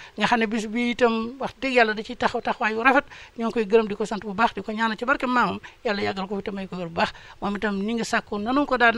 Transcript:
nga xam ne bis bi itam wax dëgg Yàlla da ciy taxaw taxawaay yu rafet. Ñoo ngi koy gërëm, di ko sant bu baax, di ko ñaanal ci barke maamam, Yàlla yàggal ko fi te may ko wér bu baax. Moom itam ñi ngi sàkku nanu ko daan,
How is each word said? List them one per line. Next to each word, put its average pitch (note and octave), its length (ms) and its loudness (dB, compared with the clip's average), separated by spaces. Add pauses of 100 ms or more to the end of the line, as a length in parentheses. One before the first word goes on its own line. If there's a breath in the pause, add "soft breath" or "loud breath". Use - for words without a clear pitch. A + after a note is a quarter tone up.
(180 loud breath)
nga G#3 100 2
xam A#3+ 120 4
ne A3+ 80 2
bis G#3+ 200 -2
bi A#3+ 240 0
itam A#3 480 2
wax A#3 200 -6
dëgg C4 160 -2
Yàlla A3 180 6
da G#3+ 100 -6
ciy B3 120 -12
taxaw A#3 260 -2
taxawaay A3 320 -2
yu A3+ 100 -2
rafet. C4+ 200 6 (340 loud breath)
Ñoo A3+ 120 -2
ngi - 40 -4
koy A3+ 120 0
gërëm, A3 240 4
di G#3 60 -6
ko G#3+ 100 -4
sant G3+ 180 -4
bu G#3 100 -8
baax, A3 200 2
di G3 80 -8
ko A3 100 -8
ñaanal A3 260 -2
ci - 80 -10
barke C4+ 220 0
maamam, A#3 320 0 (240 loud breath)
Yàlla G#3 200 -2
yàggal G3 240 -4
ko G3+ 100 -4
fi G3 60 -4
te G#3+ 80 -6
may G3 160 -8
ko F3+ 100 -10
wér F3+ 100 -6
bu E3 60 -12 (100)
baax. - 80 0 (300 loud breath)
Moom G3+ 160 -2
itam G3+ 260 -2
ñi A3 120 -2
ngi A3+ 100 -2
sàkku G#3 340 -2
nanu C4 260 0
ko B3+ 120 0
daan, A#3 200 6